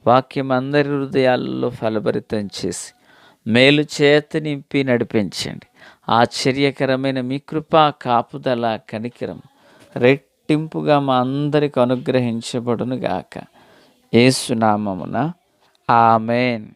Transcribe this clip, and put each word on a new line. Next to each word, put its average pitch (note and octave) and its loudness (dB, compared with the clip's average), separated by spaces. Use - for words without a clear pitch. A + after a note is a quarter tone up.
వాక్యం C3+ 2
అందరి C#3 0
హృదయాలలో C3 0
ఫలభరితం A2+ -4
చేసి, - -8
మేలు C3+ 4
చేత D3 2
నింపి C#3+ -4
నడిపించండి. A2+ -2
ఆశ్చర్యకరమైన C3 0
మీ C3 -6
కృప, D#3 -4
కాపుదల, B2 0
కనికరం A2+ -10
రెట్టింపుగా D3+ 0
మా C3+ 0
అందరికి C#3+ -2
అనుగ్రహించబడునుగాక. B2 -4
యేసు B2+ 4
నామమున G#2+ -2
ఆమేన్. A#2 2